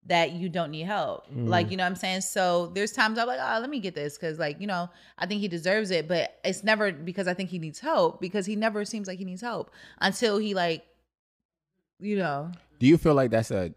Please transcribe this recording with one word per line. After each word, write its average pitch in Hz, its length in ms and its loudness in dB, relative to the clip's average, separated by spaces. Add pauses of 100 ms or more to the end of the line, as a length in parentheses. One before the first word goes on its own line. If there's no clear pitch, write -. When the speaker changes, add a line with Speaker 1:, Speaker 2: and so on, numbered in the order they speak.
Speaker 1:
that 170 240 2
you 175 180 -4
don't 165 220 -2
need 156 140 -8
help. 175 440 -4
Speaker 2:
Mm. 120 200 -2
Speaker 1:
Like, 175 200 4
you 190 80 -4
know 185 60 0
what 180 60 2
I'm 185 80 -2
saying? 190 240 -2
So 175 520 2
there's 202 200 -2
times 226 260 0
I'm 233 80 2
like, 262 140 -2
"Oh, 226 180 0
let 247 100 -6
me 285 120 -4
get 180 120 -6
this," 147 240 -6
'cause, 160 220 -6
like, 151 220 -4
you 202 40 -8
know, 180 240 -4 (300)
I - 80 -2
think 208 140 -2
he 208 80 -2
deserves 185 420 0
it. 160 160 0
But 165 380 0
it's 185 180 -2
never 214 300 2
because 175 340 -4
I 180 80 0
think 185 160 -6
he 180 80 -6
needs 160 200 -10
help, 240 420 2
because 180 260 -2
he 214 80 -4
never 208 300 0
seems 208 220 -8
like 185 120 -10
he 196 60 -8
needs 185 160 -10
help 233 280 -6 (300)
until 202 380 2
he, 208 180 0
like, 170 280 0 (1160)
you 208 160 -2
know. 160 360 -2 (280)
Speaker 3:
Do 123 80 6
you 160 100 10
feel 156 180 6
like 131 160 4
that's 113 200 2
a 90 260 -2